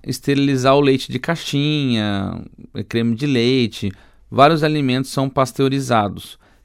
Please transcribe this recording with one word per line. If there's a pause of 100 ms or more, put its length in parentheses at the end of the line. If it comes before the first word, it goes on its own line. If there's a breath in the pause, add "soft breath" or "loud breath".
esterilizar
o
leite
de
caixinha, (440)
creme
de
leite, (400 soft breath)
vários
alimentos
são
pasteurizados, (260 soft breath)